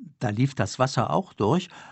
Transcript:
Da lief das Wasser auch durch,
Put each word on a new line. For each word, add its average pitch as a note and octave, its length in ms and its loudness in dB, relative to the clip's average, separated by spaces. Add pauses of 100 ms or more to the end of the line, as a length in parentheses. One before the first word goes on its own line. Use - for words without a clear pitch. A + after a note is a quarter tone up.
(200)
Da B2+ 100 -2
lief A#2+ 260 0
das - 240 -2
Wasser B2+ 320 0
auch F3+ 220 -2
durch, C3+ 360 2 (240)